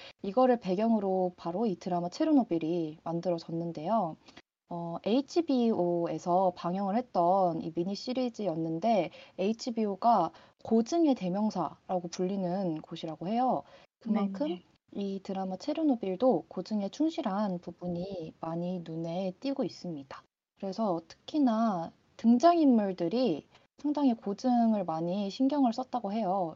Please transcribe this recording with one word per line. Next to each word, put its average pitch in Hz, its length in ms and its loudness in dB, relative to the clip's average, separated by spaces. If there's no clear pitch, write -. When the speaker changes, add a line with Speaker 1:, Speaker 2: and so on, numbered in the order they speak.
Speaker 1:
이거를 240 380 4
배경으로 190 760 0
바로 180 300 -2
이 330 100 0
드라마 175 340 -2
체르노빌이 170 960 0
만들어졌는데요. 170 1120 -2
어, 170 340 -8
에이치비오에서 185 1500 2
방영을 190 400 -2
했던 185 680 2
이 165 100 -6
미니 180 220 -2
시리즈였는데 190 1160 -2
에이치비오가 214 920 0
고증의 269 500 4
대명사라고 185 960 -2
불리는 180 720 -2
곳이라고 160 460 -8
해요. 233 340 0
그만큼 208 480 -2
Speaker 2:
네네. 349 160 -6
Speaker 1:
이 196 300 -6
드라마 190 340 -6
체르노빌도 247 920 0
고증에 196 400 -4
충실한 214 720 -2
부분이 175 800 -8
많이 175 440 -4
눈에 165 560 -4
띄고 269 240 -4
있습니다. 156 580 -10
그래서 190 500 -2
특히나 226 840 0
등장인물들이 226 1300 4
상당히 285 360 2
고증을 226 680 2
많이 175 460 -2
신경을 269 420 2
썼다고 226 400 -6
해요. 190 440 -2